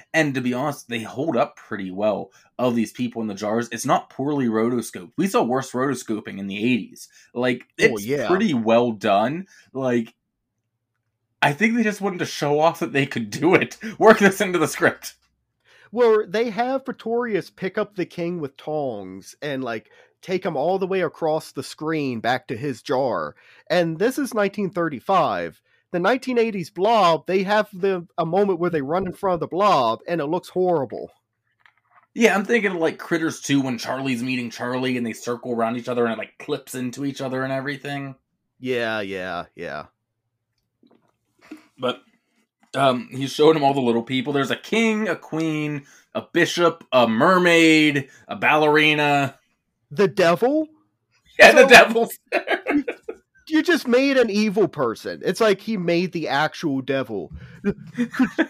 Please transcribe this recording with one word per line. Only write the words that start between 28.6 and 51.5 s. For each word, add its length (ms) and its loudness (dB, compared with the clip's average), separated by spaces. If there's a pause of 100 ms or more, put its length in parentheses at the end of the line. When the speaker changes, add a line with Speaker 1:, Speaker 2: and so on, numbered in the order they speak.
Speaker 2:
they 120 -2
run 240 -2
in 80 -8
front 200 -2
of 60 -2
the 60 -6
Blob, 600 2
and 140 -2
it 60 -4
looks 240 -4
horrible. 600 -2 (1040)
Speaker 1:
Yeah, 200 4
I'm 100 -2
thinking 280 0
of, 60 -4
like, 200 -2
Critters 420 -4
Two 200 2
when 180 -2
Charlie's 440 -4
meeting 280 -4
Charlie 460 -4
and 100 -4
they 60 -4
circle 400 -8
around 240 -2
each 120 -10
other 160 0
and 80 0
it, 60 -8
like, 200 -14
clips 360 -8
into 300 -8
each 160 -6
other 240 -4
and 80 -4
everything. 640 -8 (420)
Speaker 2:
Yeah, 420 -4
yeah, 440 -6 (100)
yeah. 320 -10 (1900)
Speaker 1:
But, 220 -4 (720)
um, 380 0
he's 200 -6
showing 240 6
him 60 -2
all 120 4
the 60 -2
little 220 0
people. 300 -4
There's 180 0
a 60 -2
king, 520 -2
a 80 -4
queen, 680 -6 (300)
a 80 -6 (100)
bishop, 600 0
a 140 6
mermaid, 1000 4 (180)
a 100 -10
ballerina. 1000 2 (520)
Speaker 2:
The 180 2
devil? 580 2 (720)
Speaker 1:
Yeah, 140 10